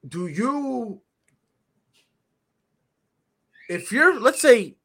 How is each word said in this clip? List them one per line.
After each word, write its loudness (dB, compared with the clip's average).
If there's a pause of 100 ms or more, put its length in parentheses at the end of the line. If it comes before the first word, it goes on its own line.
Do -10
you, -6 (2750)
if -8
you're, 2
let's 0
say 4